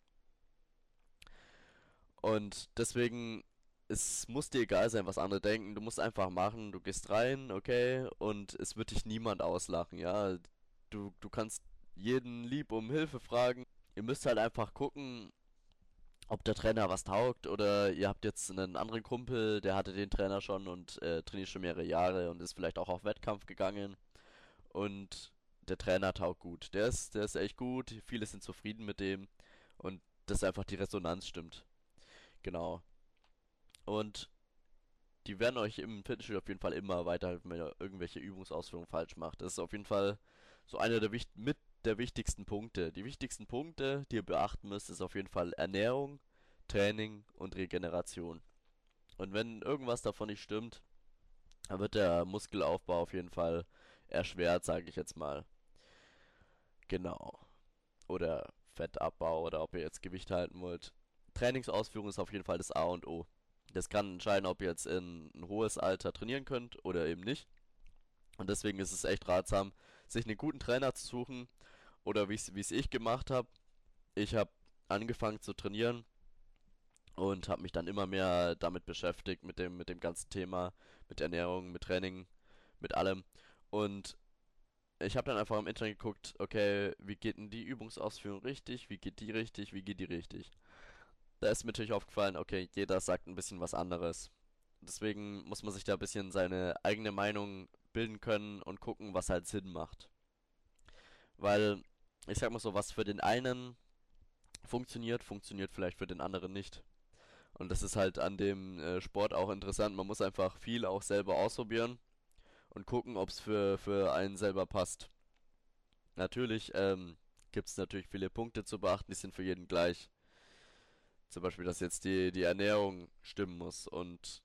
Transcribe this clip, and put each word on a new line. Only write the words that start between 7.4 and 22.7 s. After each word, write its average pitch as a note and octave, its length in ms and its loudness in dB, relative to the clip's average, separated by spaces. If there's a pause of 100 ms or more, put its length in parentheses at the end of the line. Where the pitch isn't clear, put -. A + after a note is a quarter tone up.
okay, B2 560 2 (100)
und G2+ 360 -2
es - 240 -6
wird A2 140 -4
dich - 120 2
niemand A2 380 0
auslachen, F2 580 0
ja. F#2 380 4 (520)
Du, G2+ 300 -8
du G#2 100 -10
kannst A2 320 -4 (340)
jeden A#2+ 500 0
lieb C3 260 -2
um A2 180 0
Hilfe D3 300 0
fragen. B2 460 2 (300)
Ihr G#2 80 -4
müsst B2+ 220 0
halt A#2+ 120 6
einfach A2 360 2
gucken, C3 600 -6 (960)
ob - 160 -2
der G#2+ 100 4
Trainer A2 320 4
was F#2 160 2
taugt, A#2 420 2
oder G2+ 460 6
ihr F#2 160 2
habt G2+ 160 0
jetzt - 260 -2
einen F#2 280 -2
anderen A2 260 -2
Kumpel, A#2 560 2
der F#2+ 160 4
hatte G2 160 2
den G2 180 -2
Trainer G2 300 4
schon G2 300 -2
und, F2+ 320 -8
äh, E2 220 0
trainiert F#2+ 260 -6
schon F#2 140 -6
mehrere E2+ 200 0
Jahre F2 480 4
und E2+ 100 -8
ist F2 120 -8
vielleicht E2+ 260 -2